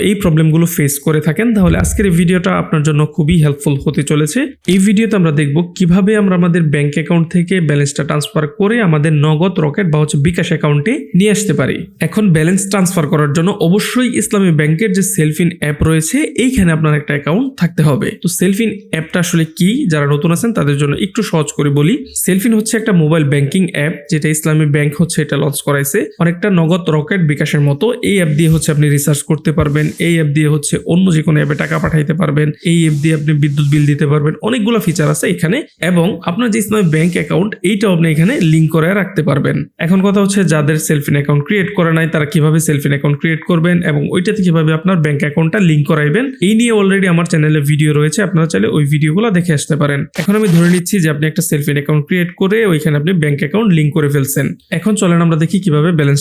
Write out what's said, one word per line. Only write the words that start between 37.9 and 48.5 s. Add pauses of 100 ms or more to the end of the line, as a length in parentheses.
আপনি
এখানে (180)
লিংক
করে (120)
রাখতে
পারবেন। (280)
এখন
কথা
হচ্ছে, (120)
যাদের (120)
সেলফিন
অ্যাকাউন্ট
ক্রিয়েট (100)
করা
নাই,
তারা
কিভাবে (100)
সেলফিন
অ্যাকাউন্ট
ক্রিয়েট (100)
করবেন (140)
এবং (120)
ওইটাতে
কিভাবে
আপনার
ব্যাংক
অ্যাকাউন্টটা (100)
লিংক
করাইবেন, (220)
এই
নিয়ে
already
আমার
চ্যানেলে (100)
ভিডিও
রয়েছে,
আপনারা